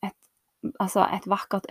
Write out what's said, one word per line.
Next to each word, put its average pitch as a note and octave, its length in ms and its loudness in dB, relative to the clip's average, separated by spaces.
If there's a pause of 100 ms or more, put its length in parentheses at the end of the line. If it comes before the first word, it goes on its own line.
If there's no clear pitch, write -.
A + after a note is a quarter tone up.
et, F#3+ 100 -8 (640)
altså F#3+ 320 4
et F#3+ 160 -6
vakkert G3 440 -2